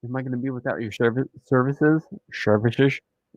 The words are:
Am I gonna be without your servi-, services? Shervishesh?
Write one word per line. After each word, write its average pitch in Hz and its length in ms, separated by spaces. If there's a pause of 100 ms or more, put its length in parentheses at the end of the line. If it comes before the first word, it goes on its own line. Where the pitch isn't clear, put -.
Am 123 140
I 131 60
gonna 131 140
be 123 140
without 123 300
your 110 120
servi-, 120 360 (160)
services? 143 580 (300)
Shervishesh? 113 680 (360)